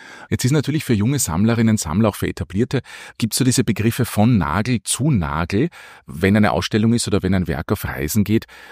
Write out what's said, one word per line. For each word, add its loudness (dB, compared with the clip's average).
Jetzt -2
ist 2
natürlich 0
für 0
junge 2
Sammlerinnen, 2
Sammler, 0
auch -2
für -4
Etablierte, -4
gibt's -2
so 0
diese 2
Begriffe 0
von 4
Nagel 0
zu -2
Nagel, 0
wenn 0
eine 4
Ausstellung 0
ist -2
oder 0
wenn 0
ein 0
Werk -4
auf -2
Reisen -2
geht. 0